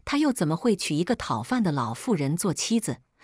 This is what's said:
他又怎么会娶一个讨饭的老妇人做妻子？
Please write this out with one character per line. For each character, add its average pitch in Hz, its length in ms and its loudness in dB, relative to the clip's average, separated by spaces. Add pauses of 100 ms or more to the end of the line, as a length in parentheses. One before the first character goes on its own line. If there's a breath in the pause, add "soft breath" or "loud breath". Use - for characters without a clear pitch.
他 285 140 0
又 294 140 4
怎 170 140 0
么 160 100 2
会 226 180 2
娶 - 200 -2
一 160 100 2
个 240 100 0
讨 113 280 -4
饭 247 200 0
的 180 80 2
老 120 240 -2
妇 220 200 -2
人 147 220 0
做 175 160 0
妻 226 280 0
子？ - 180 -4 (260 loud breath)